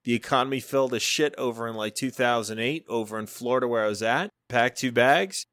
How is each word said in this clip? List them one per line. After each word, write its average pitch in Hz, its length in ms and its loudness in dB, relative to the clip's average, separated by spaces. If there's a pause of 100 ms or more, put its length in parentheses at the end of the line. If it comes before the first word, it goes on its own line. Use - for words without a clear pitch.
The 120 100 0
economy 131 460 0
fell 135 300 0
to 120 100 -2
shit 147 380 0
over 117 320 -4
in, 113 60 -8
like, 107 200 -4
two 131 160 -4
thousand 117 480 0
eight 139 300 -2
over 110 280 -2
in 107 100 -6
Florida 123 380 -2
where 117 200 2
I - 20 2
was 107 160 -2
at. 139 260 0 (200)
Packed 123 300 2
two 127 120 -2
bags, 139 600 4